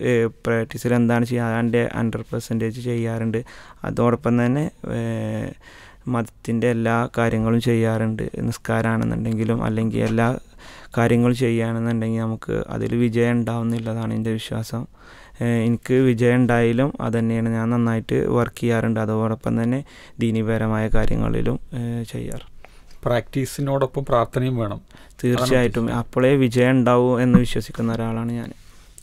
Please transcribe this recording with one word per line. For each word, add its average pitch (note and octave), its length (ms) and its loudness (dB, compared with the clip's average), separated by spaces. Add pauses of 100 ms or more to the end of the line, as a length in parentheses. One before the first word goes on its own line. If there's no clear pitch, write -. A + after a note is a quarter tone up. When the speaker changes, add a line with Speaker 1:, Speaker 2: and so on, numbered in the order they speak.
Speaker 1:
ഏ, A#2+ 240 2
പ്രാക്ടീസിൽ A2+ 680 -2
എന്താണ് A#2+ 320 4
ചെയ്യുക, A#2+ 200 -2
അതിൻ്റെ A#2 480 0
ഹൺഡ്രഡ് A2+ 380 -4
പെർസെൻറ്റേജ് A2+ 500 -4
ചെയ്യാറുണ്ട്. A2+ 640 -2 (400)
അതോടൊപ്പം A#2+ 640 2
തന്നെ, C#3 260 0 (160)
ഏ, A#2 120 -4 (1080)
മതത്തിൻ്റെ A#2 600 -2
എല്ലാ A#2 500 0
കാര്യങ്ങളും A2+ 440 2
ചെയ്യാറുണ്ട്. A2+ 800 0
നിസ്കാരമാണെന്നുണ്ടെങ്കിലും A2+ 1200 -2
അല്ലെങ്കിൽ A2+ 400 0
എല്ലാ A#2 340 2 (600)
കാര്യങ്ങളും A#2+ 380 4
ചെയ്യുകയാണെന്നുണ്ടെങ്കിൽ A2+ 840 0
നമുക്ക് A2 480 -4
അതിൽ A2+ 280 -4
വിജയം A#2+ 360 2
ഉണ്ടാവുന്നില്ലതാണ് A2+ 800 -2
എൻ്റെ A2 200 -2
വിശ്വാസം. A2+ 540 -6 (540)
ഏ, A#2 240 0
എനിക്ക് A#2+ 280 0
വിജയം B2 420 4
ഉണ്ടായാലും A#2+ 640 2
അത് A#2 180 0
തന്നെയാണ്, A2+ 300 0
ഞാൻ A2+ 200 -2
നന്നായിട്ട് A#2 600 0
വർക്ക് A#2 300 0
ചെയ്യാറുണ്ട്. A2+ 400 0
അതോടൊപ്പം A2+ 640 -2
തന്നെ B2+ 200 -2 (360)
ദീനീപരമായ A2 680 0
കാര്യങ്ങളിലും, A2+ 720 2 (140)
ഏ, A#2 300 -4
ചെയ്യാറ്. A#2 500 -10 (500)
Speaker 2:
പ്രാക്ടീസിനോടൊപ്പം C3+ 1000 -2
പ്രാർത്ഥനയും B2+ 520 0
വേണം. G#2 240 -4 (420)
Speaker 1:
തീർച്ചയായിട്ടും. B2 200 2
Speaker 2:
അതാണ് B2+ 220 4
ഉദ്ദേശിച്ചത്. A#2 260 0
Speaker 1:
അപ്പോഴേ B2+ 440 2
വിജയം B2+ 360 4
ഉണ്ടാവൂ B2 480 4
എന്ന് B2 200 6
വിശ്വസിക്കുന്ന A#2 540 -2
ഒരാളാണ് A2+ 380 -4
ഞാൻ. A#2 180 -8 (540)